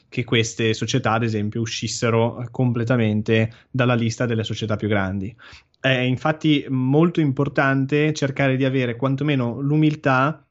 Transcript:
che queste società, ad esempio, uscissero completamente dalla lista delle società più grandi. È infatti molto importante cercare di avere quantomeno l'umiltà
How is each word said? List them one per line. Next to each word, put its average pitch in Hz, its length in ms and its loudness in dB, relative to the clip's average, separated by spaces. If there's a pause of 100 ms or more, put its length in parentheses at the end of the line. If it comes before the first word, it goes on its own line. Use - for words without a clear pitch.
che - 160 -6
queste 113 500 0
società, 113 380 -2
ad 113 120 0
esempio, 107 360 -4
uscissero 117 920 -2
completamente 113 1000 0 (180)
dalla 123 240 2
lista 117 320 -2
delle 113 200 -2
società 107 320 -4
più 104 100 -4
grandi. 98 480 -2 (460)
È 131 80 2
infatti 131 800 0
molto 139 500 2
importante 139 960 0
cercare 135 420 0
di 131 80 0
avere 127 320 0
quantomeno 135 640 -2
l'umiltà 147 920 0